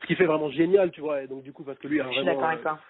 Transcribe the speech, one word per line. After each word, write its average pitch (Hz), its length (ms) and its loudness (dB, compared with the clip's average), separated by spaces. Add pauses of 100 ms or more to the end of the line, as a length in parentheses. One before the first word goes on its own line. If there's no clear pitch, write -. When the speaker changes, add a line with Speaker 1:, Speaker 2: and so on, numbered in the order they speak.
Speaker 1:
ce - 60 -14
qui 165 80 2
fait 185 100 4
vraiment 156 260 2
génial, 175 400 4
tu - 80 -16
vois, 147 220 -2
et 135 60 -10
donc, 135 160 -12
du 135 100 -16
coup, 165 100 -16
parce 135 160 -12
que - 80 -12
lui 147 140 0
a - 20 -2
Speaker 2:
Je 127 60 -8
suis 127 120 -2
Speaker 1:
vraiment, - 140 2
Speaker 2:
d'accord 156 140 0
avec 160 100 -2
Speaker 1:
euh, 156 40 -14
Speaker 2:
toi. 156 160 -4 (100)